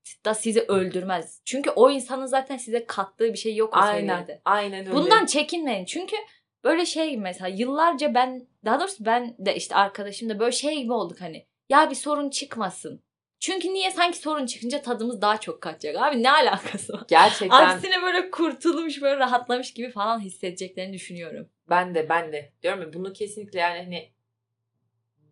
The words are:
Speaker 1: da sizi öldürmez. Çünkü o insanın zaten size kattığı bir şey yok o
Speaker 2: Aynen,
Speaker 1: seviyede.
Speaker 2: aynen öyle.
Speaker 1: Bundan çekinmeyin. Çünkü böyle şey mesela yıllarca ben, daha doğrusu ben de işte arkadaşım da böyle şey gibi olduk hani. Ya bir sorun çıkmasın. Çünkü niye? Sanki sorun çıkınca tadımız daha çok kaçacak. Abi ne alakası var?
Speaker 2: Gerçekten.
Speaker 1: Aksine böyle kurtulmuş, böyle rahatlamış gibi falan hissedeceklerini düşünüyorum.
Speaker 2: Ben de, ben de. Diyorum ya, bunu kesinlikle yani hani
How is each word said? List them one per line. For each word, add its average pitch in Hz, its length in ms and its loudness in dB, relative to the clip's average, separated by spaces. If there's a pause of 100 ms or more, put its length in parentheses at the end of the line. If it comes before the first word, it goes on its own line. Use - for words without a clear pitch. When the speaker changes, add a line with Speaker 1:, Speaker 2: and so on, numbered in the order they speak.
(240)
Speaker 1:
da 214 100 0
sizi 220 260 0
öldürmez. 185 840 -2
Çünkü 269 260 -2
o 254 200 8
insanın 262 360 -4
zaten 262 300 -2
size 233 300 -6
kattığı 220 460 -2
bir 196 60 -8
şey 220 180 -4
yok 220 200 0
o - 40 6
Speaker 2:
Aynen, 202 340 2
Speaker 1:
seviyede. - 300 -10
Speaker 2:
aynen 196 420 0
öyle. 196 60 -6
Speaker 1:
Bundan 359 340 6
çekinmeyin. 294 580 -2
Çünkü 381 320 -8 (480)
böyle 330 220 2
şey 311 300 -4
mesela 185 320 -6
yıllarca 269 680 0
ben, 254 320 0 (180)
daha 240 160 2
doğrusu 370 240 -6
ben 233 340 0
de 190 180 -2
işte - 180 -8
arkadaşım 202 540 -2
da 208 100 -6
böyle 240 140 0
şey 302 300 -2
gibi 233 100 -4
olduk 180 280 -4
hani. 160 260 -14 (220)
Ya 294 220 6
bir 269 40 -6
sorun 285 360 -4
çıkmasın. - 760 -8 (340)
Çünkü 370 340 -4
niye? 381 160 -2
Sanki 349 280 0
sorun 294 280 -4
çıkınca 247 360 -6
tadımız 226 400 -6
daha 214 180 2
çok - 220 -10
kaçacak. 156 340 -8
Abi 247 260 0
ne 254 100 4
alakası 208 600 2
var? 202 160 -10
Speaker 2:
Gerçekten. 190 580 8
Speaker 1:
Aksine 359 360 2
böyle 370 280 0
kurtulmuş, 311 720 -2
böyle 277 140 2
rahatlamış 247 580 0
gibi 240 160 -8
falan 220 300 -2
hissedeceklerini 185 720 -10
düşünüyorum. 175 560 -14 (220)
Speaker 2:
Ben 180 240 2
de, 156 140 0
ben 165 240 0
de. 147 200 -10 (100)
Diyorum 185 200 -2
ya, 156 100 -14
bunu 185 200 -10
kesinlikle 202 480 -10
yani 175 180 -2
hani 175 340 -12 (1200)